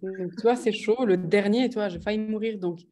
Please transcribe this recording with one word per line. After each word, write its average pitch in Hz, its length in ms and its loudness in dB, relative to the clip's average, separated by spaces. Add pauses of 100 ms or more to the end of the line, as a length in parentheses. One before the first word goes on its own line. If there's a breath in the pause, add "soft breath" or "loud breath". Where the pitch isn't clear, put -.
Donc, 185 340 -6
tu - 80 -8
vois, 240 120 6
c'est 240 160 0
chaud. 214 340 0
Le 185 120 6
dernier, 202 520 2
tu 247 60 -6
vois, 208 140 -2
j'ai 170 100 -8
failli 214 200 -2
mourir, 214 380 -4
donc 175 220 -4 (120)